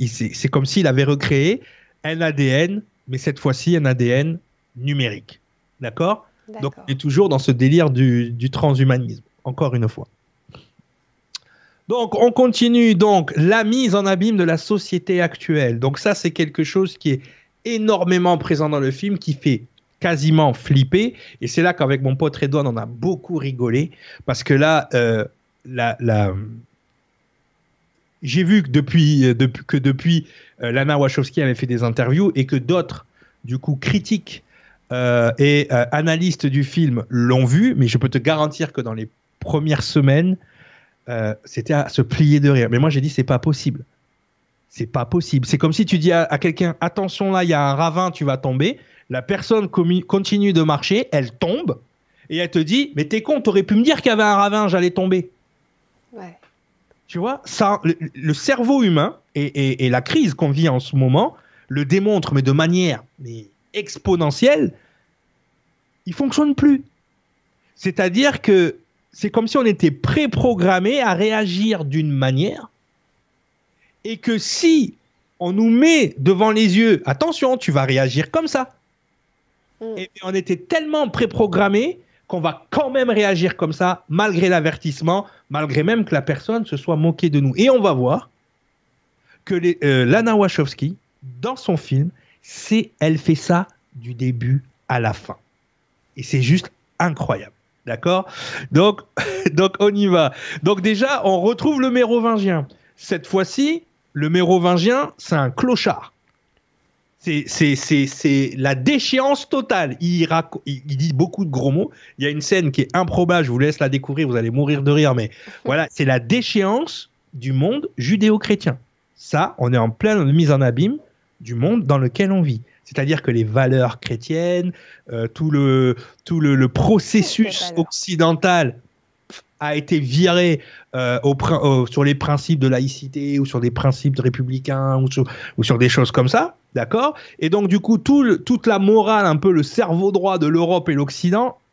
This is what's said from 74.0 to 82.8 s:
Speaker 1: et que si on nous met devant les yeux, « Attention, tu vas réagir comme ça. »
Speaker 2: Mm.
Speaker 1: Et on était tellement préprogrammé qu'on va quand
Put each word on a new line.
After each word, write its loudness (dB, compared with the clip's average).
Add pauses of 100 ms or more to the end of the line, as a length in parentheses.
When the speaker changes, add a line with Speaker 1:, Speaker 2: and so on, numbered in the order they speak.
Speaker 1:
et -8
que -2
si 0 (440)
on -4
nous 2
met 4
devant 2
les 4
yeux, « 4
Attention, 0
tu -4
vas 2
réagir 0
comme -2
ça. » -4 (1080)
Speaker 2:
Mm. -10
Speaker 1:
Et -12 (120)
on -8
était -2
tellement -2
préprogrammé 0 (300)
qu'on -6
va -4
quand 0